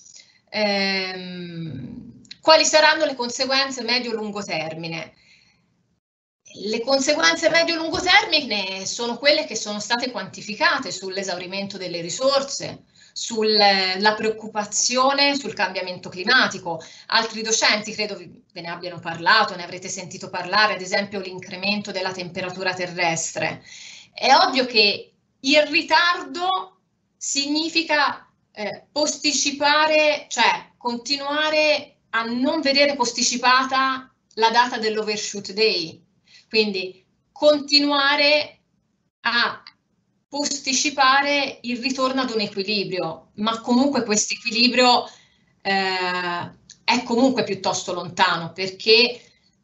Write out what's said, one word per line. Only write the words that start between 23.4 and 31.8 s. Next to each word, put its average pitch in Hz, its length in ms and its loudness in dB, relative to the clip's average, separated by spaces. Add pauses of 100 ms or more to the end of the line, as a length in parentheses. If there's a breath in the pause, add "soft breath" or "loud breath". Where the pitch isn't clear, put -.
È 254 140 4
ovvio 277 320 4
che 214 480 2 (280)
il 302 260 6
ritardo 349 1160 0 (380)
significa, 302 1080 -2 (240)
eh, 208 400 -10
posticipare, 294 1400 2
cioè 208 480 0
continuare 285 1200 -2 (120)